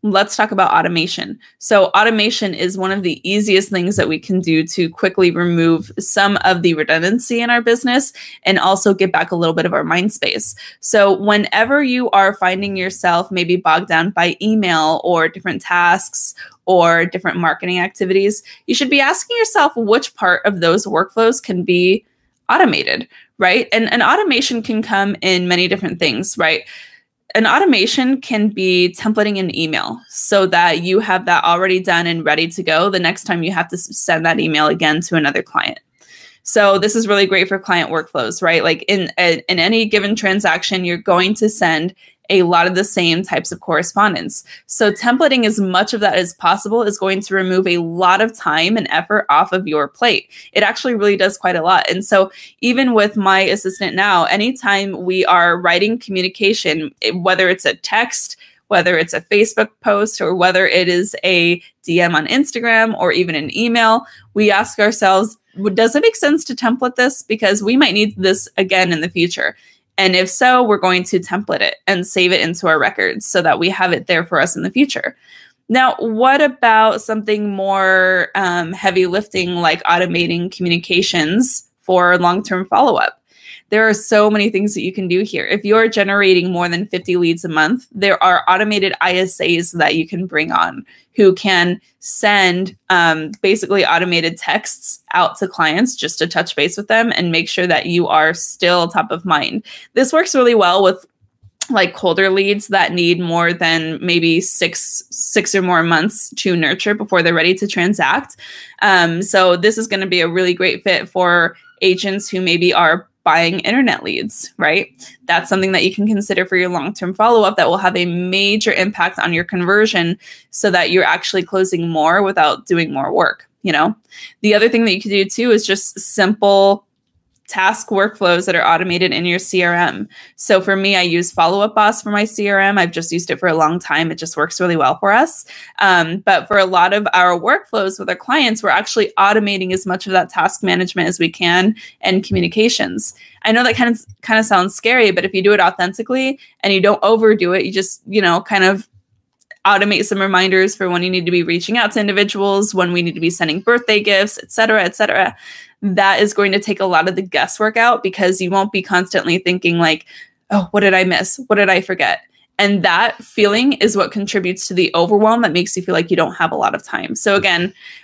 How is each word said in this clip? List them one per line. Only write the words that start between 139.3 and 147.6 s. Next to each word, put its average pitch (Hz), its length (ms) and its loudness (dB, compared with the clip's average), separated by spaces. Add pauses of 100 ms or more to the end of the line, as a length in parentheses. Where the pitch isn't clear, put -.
as 185 140 -4
much 185 180 -4
of 190 80 -6
that 180 160 2
task 180 320 -2
management 180 480 -2
as 180 80 -4
we 170 100 0
can 180 460 0 (280)
and 190 220 0
communications. 190 920 -2 (260)
I 220 100 0
know 233 120 2
that 247 120 0
kind 240 140 2
of, 226 160 -4 (160)
kind 220 180 0
of 214 60 0
sounds 196 300 2
scary, 233 340 2
but 180 160 -2
if 185 80 -4
you 190 80 -2
do 202 100 4
it 208 80 4
authentically 220 800 -2 (220)
and 202 120 0
you 190 100 2
don't 202 220 2
overdo 214 500 4
it, 190 120 0